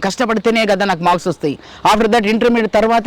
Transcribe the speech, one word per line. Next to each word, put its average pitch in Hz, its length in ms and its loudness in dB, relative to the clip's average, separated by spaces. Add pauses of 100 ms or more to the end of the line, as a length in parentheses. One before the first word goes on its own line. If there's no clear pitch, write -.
కష్టపడితేనే 226 560 -2 (100)
కదా 196 200 0
నాకు 170 160 -4
మార్క్స్ 175 240 0
వస్తాయి. 143 240 -4 (340)
After 220 240 2
that 208 200 2
ఇంటర్మీడియట్ 233 460 0
తర్వాత 226 280 2